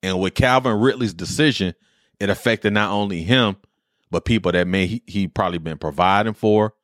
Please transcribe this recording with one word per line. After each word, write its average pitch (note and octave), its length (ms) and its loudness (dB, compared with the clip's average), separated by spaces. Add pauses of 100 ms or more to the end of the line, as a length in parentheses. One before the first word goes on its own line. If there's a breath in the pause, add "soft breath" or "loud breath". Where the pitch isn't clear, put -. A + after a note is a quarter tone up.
And F#2 180 -2
with F#2+ 140 0
Calvin B2+ 460 2
Ridley's A#2+ 340 0
decision, F#2+ 640 -2 (440)
it G2 100 -2
affected G#2 440 0
not G#2 180 0
only G2+ 320 -2
him, G#2+ 340 2 (540)
but E2+ 140 -2
people G2 260 0
that F2 160 2
may F#2 200 0
he, A2 180 -6
he F#2+ 220 -4
probably F2 320 -2
been D#2+ 180 -10
providing F#2 560 0
for. G#2+ 400 2 (100)